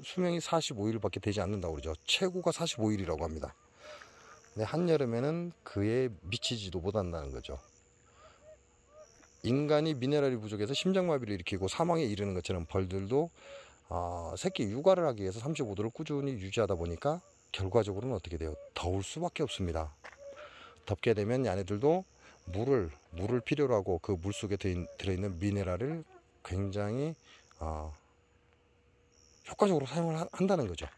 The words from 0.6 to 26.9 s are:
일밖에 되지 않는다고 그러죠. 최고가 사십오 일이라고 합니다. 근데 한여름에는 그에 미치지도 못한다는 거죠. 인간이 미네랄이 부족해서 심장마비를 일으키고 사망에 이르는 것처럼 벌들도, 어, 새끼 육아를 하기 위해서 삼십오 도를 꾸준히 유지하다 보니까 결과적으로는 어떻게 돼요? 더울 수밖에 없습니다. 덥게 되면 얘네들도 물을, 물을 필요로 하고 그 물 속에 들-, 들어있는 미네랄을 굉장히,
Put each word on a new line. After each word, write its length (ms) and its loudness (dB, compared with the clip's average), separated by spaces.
일밖에 300 0
되지 220 0
않는다고 320 0
그러죠. 200 -4
최고가 460 2
사십오 400 0
일이라고 320 0
합니다. 320 -4
근데 120 -2
한여름에는 880 2
그에 460 2
미치지도 580 -4
못한다는 520 -2
거죠. 280 -8
인간이 520 4
미네랄이 420 2
부족해서 360 -2
심장마비를 600 2
일으키고 340 -2
사망에 360 2
이르는 300 0
것처럼 320 -2
벌들도, 640 0
어, 480 -4
새끼 260 -2
육아를 440 4
하기 140 0
위해서 180 -2
삼십오 360 -2
도를 140 0
꾸준히 440 -4
유지하다 420 2
보니까 460 -2
결과적으로는 640 2
어떻게 220 -6
돼요? 180 -4
더울 300 0
수밖에 400 -4
없습니다. 500 -2
덥게 280 2
되면 320 2
얘네들도 580 2
물을, 440 2
물을 300 0
필요로 340 2
하고 240 2
그 140 -2
물 200 -2
속에 240 -4
들-, 300 -2
들어있는 420 -2
미네랄을 640 0
굉장히, 720 -2